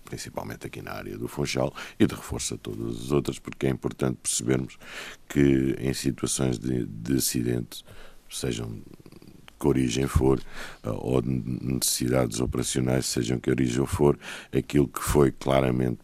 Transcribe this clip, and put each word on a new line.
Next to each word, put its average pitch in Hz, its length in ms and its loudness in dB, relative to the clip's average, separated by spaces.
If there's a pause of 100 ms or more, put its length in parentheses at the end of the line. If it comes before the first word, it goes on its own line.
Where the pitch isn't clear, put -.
principalmente - 600 -10
aqui - 160 -12
na - 100 -10
área - 240 -10
do - 120 -6
Funchal, 65 440 0 (260)
e 107 80 6
de - 80 2
reforço - 400 -6
a 58 40 -8
todas 57 460 -6
as 65 80 -2
outras, 67 260 2
porque - 280 -2
é 67 40 4
importante - 520 0
percebermos 64 540 0 (520)
que 67 500 4
em 65 160 0
situações 64 640 -2
de, 60 280 -2
de 57 300 -2
acidente, 60 680 -2 (460)
sejam 57 380 -6
de 53 140 -12 (760)
que 69 80 0
origem 65 400 4
for, 65 340 4 (440)
eh, 57 60 -4
ou - 320 0
de 57 60 -2
necessidades 62 1120 0
operacionais, 64 640 0
sejam 62 320 -2
que 65 120 -2
origem 64 360 2
for, 73 320 4 (380)
aquilo 67 320 2
que - 140 -8
foi 71 300 6
claramente 64 720 2